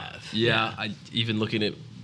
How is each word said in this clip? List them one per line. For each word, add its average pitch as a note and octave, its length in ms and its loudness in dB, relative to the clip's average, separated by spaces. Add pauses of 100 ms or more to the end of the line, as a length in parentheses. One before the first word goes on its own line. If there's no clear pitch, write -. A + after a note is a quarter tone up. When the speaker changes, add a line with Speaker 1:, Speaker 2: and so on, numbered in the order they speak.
(120)
Speaker 1:
have. - 200 -12
Speaker 2:
yeah. A2+ 160 4 (220)
Speaker 1:
Yeah. A2 80 -6
Speaker 2:
I, G#2+ 140 -2 (200)
even A2+ 280 2
looking G#2+ 240 2
at G2+ 100 2 (300)